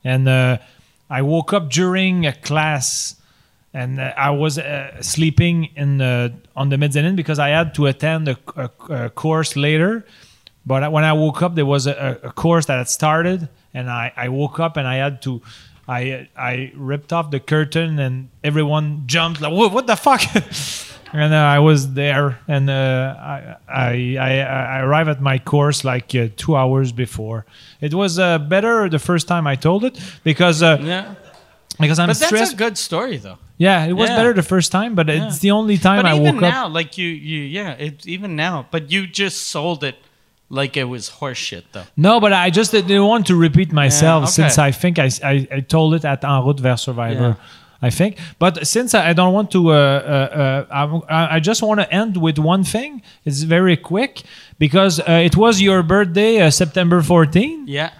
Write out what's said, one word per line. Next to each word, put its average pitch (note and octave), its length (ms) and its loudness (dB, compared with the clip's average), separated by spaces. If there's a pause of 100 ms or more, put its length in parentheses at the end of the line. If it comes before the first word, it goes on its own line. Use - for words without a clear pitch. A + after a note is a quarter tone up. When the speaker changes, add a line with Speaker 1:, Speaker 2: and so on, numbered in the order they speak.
Speaker 1:
And, C3 240 2
uh, B2+ 280 2 (520)
I C3 140 -4
woke D#3 280 -2
up F#3 180 -2
during F3+ 580 0
a C3+ 60 0
class D3+ 840 -4 (580)
and, C3 260 -8
uh, C3 160 -8
I C#3+ 140 0
was, D3 300 0
uh, C#3 420 -10
sleeping E3 760 2
in C#3 220 0
the, B2 360 0 (220)
on C#3 140 -2
the C#3 80 0
mezzanine D3 380 0
because D3+ 240 -2
I C#3+ 100 2
had D#3+ 260 0
to D3 120 2
attend D#3 400 -2
a, B2+ 100 -4 (180)
a, B2+ 140 -8 (360)
a A2+ 40 -8
course D#3 460 -2
later. D#3 500 0 (600)
But C3+ 260 -2
when D#3 120 2
I D#3 100 4
woke D#3 280 0
up, F3 140 -2
there D3 100 2
was C#3 220 0
a, C3+ 360 -6
a, B2+ 60 -12
a - 20 -14
course E3 360 0
that C3 100 0
had B2 100 -4
started, E3 640 -2 (240)
and B2+ 160 -8
I, A#2+ 260 -6
I B2 140 -6
woke C#3 300 -4
up D#3+ 180 -2
and C3+ 100 -4
I B2+ 80 -2
had C3+ 280 -4
to, B2 180 -8 (460)
I, B2+ 500 -8
I B2+ 380 -8
ripped C#3+ 360 -8
off E3 200 -4
the C#3 80 -4
curtain D#3 600 -2
and C3 300 -4 (140)
everyone D3 640 -2
jumped E3 340 -2
like, D3+ 100 -4
"Whoa, G3+ 180 4
what B3 180 -2
the A3 80 2
fuck?" C4+ 320 2
<laughs> - 640 -6 (260)
And, D3+ 160 2
uh, D#3 60 4
I D3 220 4
was C#3+ 340 4
there, C#3 540 0
and, C#3 240 0
uh, C3 480 -2
I, C#3+ 360 -12 (140)
I, B2 500 -2
I, C3 200 -2
I C3 400 -6
arrived D3+ 300 2
at C#3 120 -4
my C3+ 160 0
course, C#3+ 460 0
like, B2+ 320 -4
uh, A#2 220 0
two D#3 180 -2
hours C3 360 2
before. A2+ 540 -8 (360)
It D3 120 -4
was, F#3 240 -2
uh, F3 220 2
better G3+ 500 0
the D#3+ 80 0
first E3+ 300 -2
time E3+ 180 -2
I C#3 100 0
told F3+ 280 0
it B3+ 120 -4 (280)
because, D#3+ 400 2
uh, D#3 180 6
Speaker 2:
Yeah. F#3 320 -8 (680)
Speaker 1:
because D#3 200 2
I'm F3 80 2
Speaker 2:
But D#3+ 100 0
that's E4 140 0
a G#3+ 40 2
Speaker 1:
stressed. A3+ 220 -2
Speaker 2:
good A3 220 -4
story, G3 380 -6
though. G2 200 -16 (300)
Speaker 1:
Yeah, E3+ 240 2
it F3+ 100 0
was A#3 80 2
Speaker 2:
Yeah. A#3+ 100 0
Speaker 1:
better A#3 220 4
the D3+ 120 -4
first F3+ 180 2
time, A3 280 -2
but D#3+ 80 2
Speaker 2:
Yeah. D#3 80 0 (120)
Speaker 1:
it's C#3+ 180 -8
the G3+ 140 4
only G#3 180 0 (120)
time G3+ 140 4
Speaker 2:
But E3+ 80 4
Speaker 1:
I D#3 40 4
Speaker 2:
even D3 200 4
Speaker 1:
woke G#3 140 2
up. - 80 2
Speaker 2:
now, A#3+ 80 -4 (140)
like, D#3+ 120 -6 (100)
you, F3 60 -4 (240)
you, D#3 80 -6 (200)
yeah, F#3+ 120 -8 (160)
it, D3 80 -12 (200)
even G3 160 -10 (160)
now, F3+ 80 -4 (180)
but E3 80 -2 (120)
you G3 80 0 (200)
just F#3+ 160 -4 (180)
sold D#3 240 -4 (100)
it B2 60 -12 (640)
like C3+ 140 -4 (100)
it B2 120 -4
was A2 80 -12 (160)
horseshit, B2 440 -10 (100)
though. F#2+ 220 -14
Speaker 1:
No, F#3 240 4
but G#3 120 4 (140)
I F#3 40 2 (100)
just G#3+ 120 0
didn't G3+ 420 2
want A3+ 180 0
to F3+ 40 6 (120)
repeat D#3 220 2
Speaker 2:
Yeah, D3+ 140 2
Speaker 1:
myself D#3 400 4
Speaker 2:
okay. F3 140 0
Speaker 1:
since D3+ 180 4 (140)
I - 20 0 (100)
think F3+ 180 2
I, C3+ 80 2 (240)
I, C#3 40 4 (220)
I - 20 -2 (160)
told D#3 220 4
it D#3 60 -2 (100)
at C3+ 100 -6
En C#3 220 2
Route C#3 200 0
Vers B2 160 2
Survivor, A#2+ 480 -2 (100)
Speaker 2:
Yeah. - 480 -8
Speaker 1:
I - 20 4 (100)
think. G3 140 2 (300)
But F3+ 100 4 (140)
since A#3+ 220 -2 (100)
I, - 100 4
I E3+ 40 4
don't F#3 200 4
want G#3 180 0
to, F#3 100 2 (100)
uh, D3+ 40 6
uh, C#3 640 2
uh, C#3 580 -2 (100)
I, D#3 80 -2
I, D#3+ 180 0
I E3 40 4 (100)
just A3+ 180 0
wanna G#3 240 0
end G#3 260 0
with D#3+ 220 0
one F3 240 2 (120)
thing. C4+ 260 -6 (240)
It's C#3+ 180 -2 (140)
very F3+ 200 4 (140)
quick A3+ 220 -2 (520)
because, E3+ 340 2
uh, E3 300 4
it - 140 2
was A#3 180 6
your F#3+ 220 4
birthday, G3 580 2
uh, D#3+ 100 6
September F3 500 2
fourteen. E3+ 560 4 (100)
Speaker 2:
Yeah. D3 220 -6 (100)